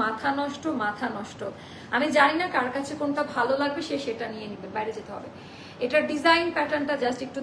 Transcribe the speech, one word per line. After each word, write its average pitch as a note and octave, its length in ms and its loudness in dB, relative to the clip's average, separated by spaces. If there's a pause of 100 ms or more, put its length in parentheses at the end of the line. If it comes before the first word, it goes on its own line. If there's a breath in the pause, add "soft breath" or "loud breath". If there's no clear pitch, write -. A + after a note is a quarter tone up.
মাথা A3+ 260 0 (100)
নষ্ট, C#4+ 240 -4 (200)
মাথা G#3+ 240 -2 (100)
নষ্ট। - 240 -10 (540 loud breath)
আমি C#4 120 4 (100)
জানি D4 240 8
না F4+ 140 0
কার B3 200 2
কাছে C#4 260 -4
কোনটা D4 220 0 (120)
ভালো B3 260 4
লাগবে, C#4+ 260 0
সে D4 80 -2 (100)
সেটা A#3 280 -4
নিয়ে G#3+ 180 -8
নেবেন, F#3+ 260 -10
বাইরে A3 200 -2
যেতে G3+ 180 -10
হবে। - 140 -12 (560 loud breath)
এটার D4 260 4
ডিজাইন E4 340 6 (100)
প্যাটার্নটা D4 480 0
just B3 240 0
একটু - 160 -8